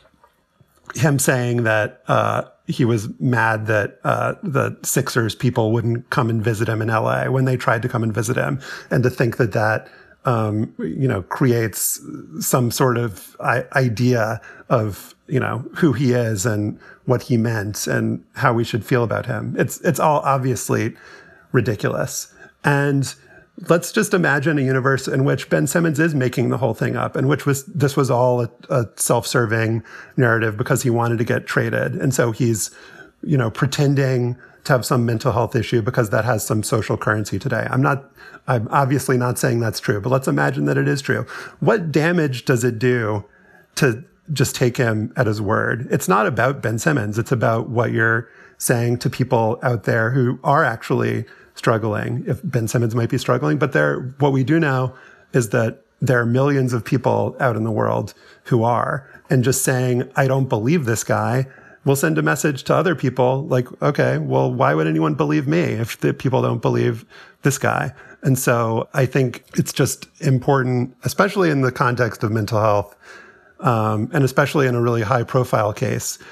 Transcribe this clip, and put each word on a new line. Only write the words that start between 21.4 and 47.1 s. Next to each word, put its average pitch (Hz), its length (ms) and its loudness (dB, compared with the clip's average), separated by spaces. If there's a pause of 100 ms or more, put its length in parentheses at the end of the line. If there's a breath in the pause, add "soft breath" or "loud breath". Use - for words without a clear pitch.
ridiculous. - 840 -2 (300 loud breath)
And 143 500 2 (540 loud breath)
let's 170 240 2
just - 220 0
imagine 151 440 2
a 143 40 0
universe 131 460 0
in 139 180 0
which 143 240 -2
Ben 156 180 2
Simmons 165 320 0
is 160 160 2
making 123 340 0
the 127 80 -2
whole 113 160 0
thing 120 220 -2
up, 120 200 -4
and 135 120 0
which 143 180 0
was, 139 200 -2
this 143 300 0
was 135 140 2
all 123 320 2
a, 117 80 -2 (200)
a 127 160 0 (100)
self-serving 113 880 0 (340 loud breath)
narrative 113 400 2
because 123 260 0
he 120 60 0
wanted 117 280 0
to 120 60 0
get 117 240 -2
traded. 120 480 -2
And 131 180 0
so 120 180 0
he's, 110 400 0 (500 loud breath)
you 147 160 0
know, 113 140 0
pretending 135 880 0 (260 loud breath)
to 147 100 0
have 117 120 2
some 120 200 2
mental 117 260 0
health 113 240 0
issue 113 260 0
because 110 300 0
that 110 140 0
has 117 200 -2
some 107 180 0
social 107 340 -2
currency 107 400 -2
today. 117 320 -4
I'm 127 120 0
not, 139 300 0 (360 loud breath)
I'm 123 240 0
obviously 139 460 2
not 123 200 0
saying 123 220 0
that's 113 200 -2
true, 104 220 -2
but 123 80 -4
let's 131 180 0
imagine 143 380 0
that 143 120 0
it 139 100 2
is 143 140 0
true. 113 240 -2 (340 loud breath)
What 170 320 2
damage 151 540 2
does 120 180 2
it 117 160 0
do 113 460 0 (500 soft breath)
to 123 280 0 (300)
just 131 220 0
take 123 220 0
him 110 380 0
at 120 120 0
his 107 140 -2
word? 110 500 -2
It's - 160 0
not 196 180 2
about 131 380 0
Ben 110 160 -2
Simmons. 110 400 -2